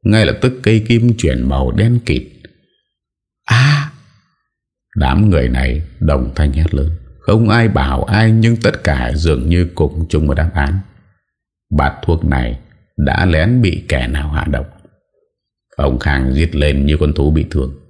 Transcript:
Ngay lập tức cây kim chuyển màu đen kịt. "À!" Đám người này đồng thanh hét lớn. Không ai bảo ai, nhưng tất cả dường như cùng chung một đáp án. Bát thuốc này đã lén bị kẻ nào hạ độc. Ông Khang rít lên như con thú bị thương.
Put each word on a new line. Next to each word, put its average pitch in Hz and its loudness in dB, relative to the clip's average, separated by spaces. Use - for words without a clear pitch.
Ngay 107 2
lập - -2
tức 131 0
cây 110 2
kim 117 2
chuyển 64 0
màu 67 0
đen 117 2
kịt. - -2
"À!" 143 2
Đám 78 2
người 67 2
này 65 -2
đồng 67 0
thanh 73 0
hét 78 0
lớn. 71 -2
Không 110 2
ai 113 4
bảo 67 -2
ai, 110 2
nhưng 113 4
tất 98 -2
cả 64 0
dường 76 0
như 87 2
cùng 80 -2
chung 78 0
một 69 0
đáp 80 0
án. 76 -2
Bát 69 -2
thuốc 82 0
này 64 -2
đã 73 0
lén 92 2
bị 90 -2
kẻ 64 -2
nào 73 -4
hạ 73 -4
độc. 65 -4
Ông 67 0
Khang 65 -2
rít 76 0
lên 71 0
như 76 2
con 76 0
thú 73 0
bị 78 0
thương. 67 -4